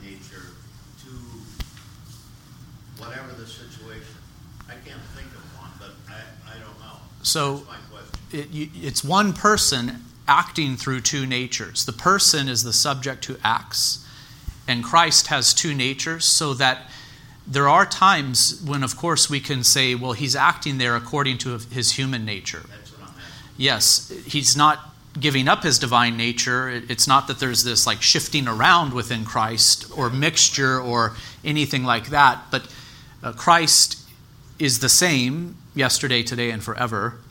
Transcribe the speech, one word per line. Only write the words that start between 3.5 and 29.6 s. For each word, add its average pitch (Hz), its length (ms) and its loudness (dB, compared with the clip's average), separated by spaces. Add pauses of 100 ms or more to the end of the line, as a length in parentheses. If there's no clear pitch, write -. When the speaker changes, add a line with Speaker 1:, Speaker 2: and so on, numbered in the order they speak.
Speaker 1:
I - 40 -18 (140)
can't - 140 -18 (160)
think - 180 -16
of - 240 -20
one, - 200 -18
but - 140 -18 (200)
I, - 80 -16 (340)
I - 40 -18
don't 113 200 -20
know. - 200 -20 (240)
Speaker 2:
So 143 340 -2
Speaker 1:
That's - 120 -14
my - 80 -18 (140)
question. - 300 -14 (120)
Speaker 2:
it, 147 180 -8
you, 151 180 -8 (180)
it's 135 160 -6
one 190 300 2
person 143 720 0 (220)
acting 143 500 2
through 131 240 -4
two 135 240 -2
natures. 123 640 -4
The 127 60 -6
person 156 560 2
is 117 160 -2
the 117 100 -6
subject 135 500 -2
who 131 180 -8
acts, - 640 -2 (600)
and 120 180 -2
Christ 165 440 4
has 135 260 2
two 151 200 0
natures, 135 520 -2
so 147 280 2
that 127 360 0 (560)
there 139 200 2
are 175 200 6
times 160 760 2
when, 143 200 -2
of 127 140 -2
course, 165 340 0
we 143 100 -2
can 127 240 -2
say, 131 300 4
"Well, 123 180 -4
he's 131 240 -2
acting 143 400 2
there 123 200 0
according 131 420 -2
to 120 200 -6 (120)
his 123 220 0
human 131 340 -4
nature." 90 420 -10
Speaker 1:
That's - 240 -20
what - 160 -20
I'm - 80 -20
asking. - 400 -20
Speaker 2:
Yes, 127 560 2 (140)
he's 131 280 2
not 147 380 2 (260)
giving 135 300 2
up 208 140 4
his 151 160 2
divine 120 400 2
nature. 123 500 -2
It, 120 220 -8
it's 120 180 2
not 135 200 6
that 131 100 -6
there's 120 260 0
this, 117 220 0
like, 110 160 0
shifting 143 440 2
around 139 460 4
within 117 320 -4
Christ 113 720 0